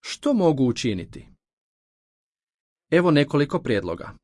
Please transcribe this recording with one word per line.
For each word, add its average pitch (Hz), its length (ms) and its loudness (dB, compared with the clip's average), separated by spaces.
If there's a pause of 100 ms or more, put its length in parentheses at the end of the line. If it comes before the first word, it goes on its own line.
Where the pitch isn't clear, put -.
Što - 320 -4
mogu 160 320 2
učiniti? 107 600 -4 (1600)
Evo 175 220 4
nekoliko 147 500 0
prijedloga. 90 640 -6